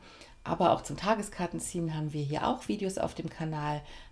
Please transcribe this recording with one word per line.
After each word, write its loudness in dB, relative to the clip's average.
aber 6
auch 2
zum -6
Tageskartenziehen 0
haben -2
wir -2
hier 0
auch 0
Videos 0
auf 0
dem -4
Kanal, -2